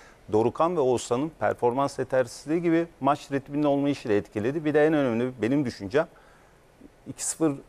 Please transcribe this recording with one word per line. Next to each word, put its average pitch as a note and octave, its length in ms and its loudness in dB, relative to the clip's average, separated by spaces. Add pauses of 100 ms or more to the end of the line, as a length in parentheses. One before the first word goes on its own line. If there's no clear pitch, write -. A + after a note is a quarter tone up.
(320)
Dorukhan A#2+ 440 2
ve D#3+ 40 0
Oğuzhan'ın B2+ 600 0
performans B2 600 0
yetersizliği C3 600 -2
gibi E3+ 260 2 (120)
maç C#3 320 0
ritminin C#3+ 320 -4
olmayışı C#3 460 0
da G#2 40 4
etkiledi. A2+ 520 -2
Bir D3+ 80 0
de D3 120 6
en D#3 80 2
önemli B2+ 380 0 (100)
benim C#3+ 240 0
düşüncem, A#2 420 -2 (1000)
iki - 180 -10
sıfır D#3 280 0 (160)